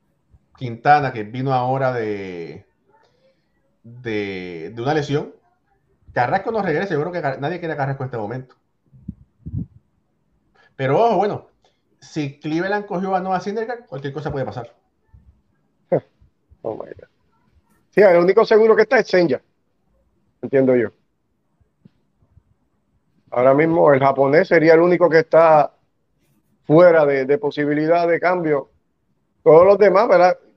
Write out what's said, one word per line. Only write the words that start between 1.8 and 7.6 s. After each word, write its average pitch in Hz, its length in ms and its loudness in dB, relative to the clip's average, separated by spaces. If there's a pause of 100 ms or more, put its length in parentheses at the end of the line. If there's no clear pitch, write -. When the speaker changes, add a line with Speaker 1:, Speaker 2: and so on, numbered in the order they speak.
Speaker 1:
de, 95 720 -10 (1160)
de, 101 920 -10
de 117 60 -10
una 139 120 -2
lesión. 147 400 -6 (800)
Carrasco 160 380 -4
no 220 100 -4
regresa, 180 320 -4
yo 147 80 -2
creo 175 100 -8
que 175 100 -8
Car-, 135 200 -8
nadie 170 160 -8
quiere 165 160 -10